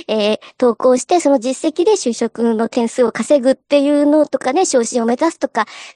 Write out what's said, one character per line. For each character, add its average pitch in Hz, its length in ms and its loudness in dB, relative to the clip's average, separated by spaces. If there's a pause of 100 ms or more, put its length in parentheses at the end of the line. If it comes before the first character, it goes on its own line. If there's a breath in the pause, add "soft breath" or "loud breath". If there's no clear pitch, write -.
え 214 280 -2
ー、 - 40 -6 (200 loud breath)
投 240 180 2
稿 254 220 2
し - 80 -8
て、 359 120 2
そ 285 120 2
の 277 80 4
実 262 340 -4
績 349 140 -2
で 427 60 4
就 254 200 -2
職 233 420 -4
の 226 140 -2
点 233 220 -2
数 247 140 0
を 226 60 0
稼 277 300 0
ぐ 254 120 2
っ - 20 0
て - 260 0
い 277 80 0
う 294 160 2
の 294 220 4
と 277 120 -4
か 254 140 -4
ね、 359 140 0
昇 240 180 0
進 233 180 -4
を 226 40 -2
目 240 80 0
指 330 180 0
す - 60 -20
と 277 100 -4
か、 220 160 -2 (320 loud breath)